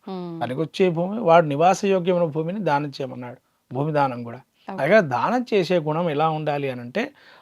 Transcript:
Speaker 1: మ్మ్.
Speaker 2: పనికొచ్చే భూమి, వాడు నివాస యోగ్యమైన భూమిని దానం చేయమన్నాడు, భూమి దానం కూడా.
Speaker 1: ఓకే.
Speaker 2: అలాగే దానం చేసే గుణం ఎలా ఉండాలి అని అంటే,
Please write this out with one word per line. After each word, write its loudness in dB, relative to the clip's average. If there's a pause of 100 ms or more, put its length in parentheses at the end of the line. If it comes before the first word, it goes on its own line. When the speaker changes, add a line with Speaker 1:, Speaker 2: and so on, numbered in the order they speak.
Speaker 1:
మ్మ్. -8
Speaker 2:
పనికొచ్చే 0
భూమి, -2
వాడు 6
నివాస 2
యోగ్యమైన 2
భూమిని -2
దానం 0
చేయమన్నాడు, -10 (360)
భూమి -2
దానం 0
కూడా. -12 (320)
Speaker 1:
ఓకే. -4
Speaker 2:
అలాగే 6
దానం -2
చేసే 2
గుణం -2
ఎలా 0
ఉండాలి -2
అని -8
అంటే, -6 (300)